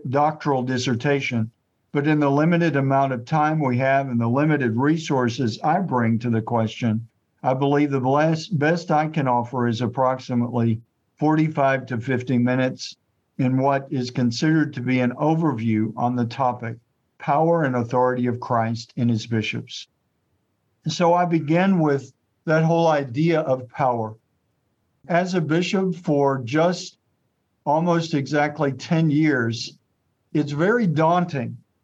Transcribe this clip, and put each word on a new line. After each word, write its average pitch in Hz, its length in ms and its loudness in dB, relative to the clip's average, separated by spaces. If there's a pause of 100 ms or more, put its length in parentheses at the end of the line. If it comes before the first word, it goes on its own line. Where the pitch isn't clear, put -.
(100)
doctoral 143 540 0
dissertation, 127 880 -2 (420)
but 143 140 0
in 151 120 2
the 143 120 2
limited 160 440 2
amount 135 380 2
of 117 100 -8
time 156 360 0
we 127 180 0
have 135 320 2
and 120 100 0
the 117 80 0
limited 135 480 2
resources 131 880 0
I 160 160 2
bring 120 400 0
to 120 100 -4
the 113 120 0
question, 113 680 -2 (360)
I 135 100 2
believe 143 380 2
the 135 100 0
bless-, 151 460 0
best 165 440 0
I 156 160 2
can 156 200 -2
offer 120 400 0
is 117 140 -2
approximately 120 1000 -2 (380)
forty-five 151 680 2
to 120 140 -6
fifty 127 380 -2
minutes 127 580 -2 (420)
in 131 200 0
what 135 340 0
is 123 200 -4
considered 147 640 0
to 123 80 -8
be 127 180 0
an 123 140 0
overview 117 840 0
on 123 200 -2
the 120 100 0
topic, 120 520 -4 (420)
power 160 440 2
and 127 120 0
authority 123 500 0
of 120 140 -2
Christ 113 560 -2
in 120 120 0
his 113 200 0
bishops. 113 600 -6 (1000)
So 170 260 2
I 175 120 2
begin 170 540 2
with 139 320 0 (340)
that 160 180 2
whole 165 240 4
idea 151 540 0
of 131 280 -2
power. 117 460 -2 (920)
As 180 280 0
a 175 60 0
bishop 175 540 0
for 139 440 0
just 156 580 -2 (680)
almost 165 480 0
exactly 147 580 0
ten 160 400 0
years, 131 680 0 (560)
it's 143 180 0
very 196 360 2
daunting 156 680 0 (260)